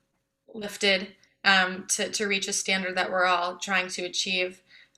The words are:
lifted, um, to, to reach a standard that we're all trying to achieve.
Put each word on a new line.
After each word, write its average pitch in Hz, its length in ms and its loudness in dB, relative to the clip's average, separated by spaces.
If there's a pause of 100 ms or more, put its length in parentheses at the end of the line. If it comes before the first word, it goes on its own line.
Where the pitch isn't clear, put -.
(540)
lifted, 202 600 0 (300)
um, 185 420 4
to, - 220 -2
to 214 180 -2
reach 196 220 -2
a 202 40 -4
standard 185 440 -2
that 180 120 0
we're 185 140 2
all 180 340 2
trying 185 320 -2
to 185 140 -8
achieve. 185 580 -2 (360)